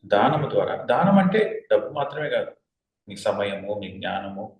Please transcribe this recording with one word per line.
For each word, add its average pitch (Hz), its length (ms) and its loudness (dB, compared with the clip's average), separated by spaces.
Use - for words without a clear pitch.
దానం 110 440 2
ద్వారా, - 260 0
దానం 180 340 4
అంటే 214 220 4
డబ్బు - 260 2
మాత్రమే 147 360 -6
కాదు, 117 240 -4
మీ 98 80 -14
సమయము, 101 580 -4
మీ 95 160 -8
జ్ఞానము 95 540 -8